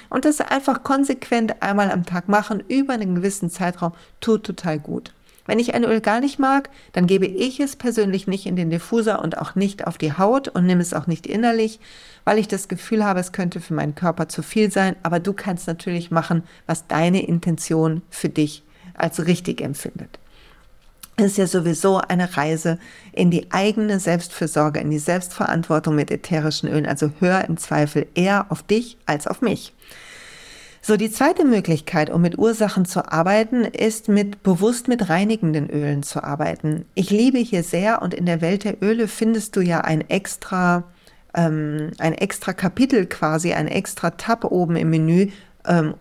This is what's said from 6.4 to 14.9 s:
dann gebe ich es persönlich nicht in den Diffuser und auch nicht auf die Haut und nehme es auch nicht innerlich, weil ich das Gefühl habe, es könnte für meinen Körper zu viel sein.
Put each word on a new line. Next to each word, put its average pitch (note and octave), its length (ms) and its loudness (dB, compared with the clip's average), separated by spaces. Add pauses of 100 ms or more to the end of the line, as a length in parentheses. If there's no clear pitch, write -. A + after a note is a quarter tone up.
dann F3+ 140 4
gebe F#3+ 200 4
ich A#3 340 -2
es C#4 160 -2
persönlich G#3 500 0
nicht F#3+ 200 -4
in F3+ 100 -4
den E3+ 140 0
Diffuser G#3+ 520 0
und E3 140 -4
auch - 180 -8
nicht G3+ 320 -2
auf E3+ 120 -6
die D3+ 180 -2
Haut A#3+ 320 2
und F3+ 160 2
nehme F3+ 160 4
es F3 140 -2
auch - 120 -4
nicht E3 200 -4
innerlich, A3+ 540 0 (440)
weil G#3 140 2
ich G#3+ 100 0
das F#3 200 -6
Gefühl G#3 360 -2
habe, F#3+ 160 0
es F3+ 120 -6
könnte F3 280 -4
für E3 140 -6
meinen D3 200 -2
Körper E3 340 -2
zu - 140 -8
viel G#3+ 300 2
sein. F#3+ 300 2